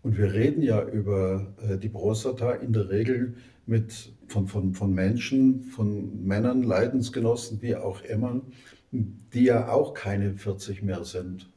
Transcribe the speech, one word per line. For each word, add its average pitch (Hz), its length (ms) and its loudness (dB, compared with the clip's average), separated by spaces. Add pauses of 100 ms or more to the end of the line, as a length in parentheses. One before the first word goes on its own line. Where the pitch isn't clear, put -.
Und 101 180 0
wir 95 140 4
reden 147 280 4
ja 110 220 4
über, 98 640 0 (200)
äh, 98 120 0
die 110 100 -4
Prostata 117 640 -2
in 113 200 -2
der 101 160 0
Regel 120 440 0 (320)
mit, - 480 -2 (140)
von, 98 200 0
von, 95 280 -2
von 98 180 0
Menschen, 120 680 4
von 104 600 -4
Männern, 117 380 2
Leidensgenossen, 113 1000 0
wie 117 120 -2
auch 95 280 -6
immer, 123 380 -2 (500)
die 120 540 0
ja 117 240 4
auch 139 260 2
keine 98 400 -2
vierzig 98 480 -6
mehr 90 220 -2
sind. 92 520 -10